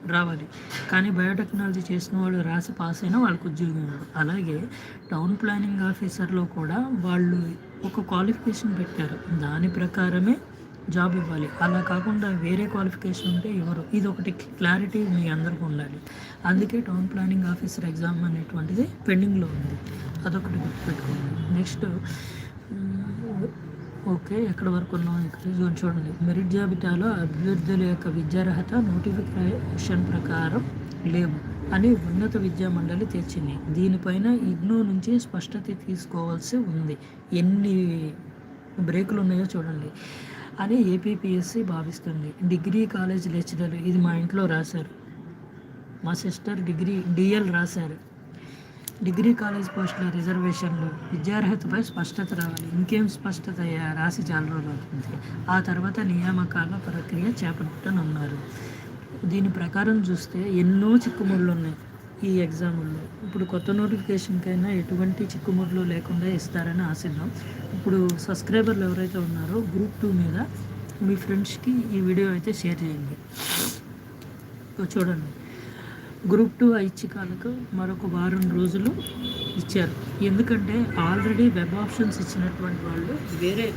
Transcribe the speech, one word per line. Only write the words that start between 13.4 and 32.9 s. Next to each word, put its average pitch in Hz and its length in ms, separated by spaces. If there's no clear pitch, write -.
ఇవ్వరు. 170 340
ఇది 202 140
ఒకటి 185 240
క్లారిటీ 190 760
మీ 175 220
అందరికీ 160 340
ఉండాలి. 147 360
అందుకే 202 360
టౌన్ 185 320
ప్లానింగ్ 190 300
ఆఫీసర్ 180 420
ఎగ్జామ్ 170 400
అనేటువంటిది 170 640
పెండింగ్‌లో 190 400
ఉంది, 143 300
అదొకటి 180 280
గుర్తుపెట్టుకోండి. 135 1000
నెక్స్ట్, 185 300
మ్, 202 760
ఓకే, 196 360
ఎక్కడ 185 260
వరకు 180 280
ఉన్నాం? 170 280
ఇక్కడ - 240
ఇదిగోండి 180 360
చూడండి, 165 400
మెరిట్ 175 220
జాబితాలో 185 600
అభ్యర్థుల 180 760
యొక్క 180 240
విద్యార్హత 175 680
నోటిఫికేషన్ 185 1400
ప్రకారం 165 580
లేవు 170 280
అని 214 220
ఉన్నత 180 420
విద్యా 185 320
మండలి 175 360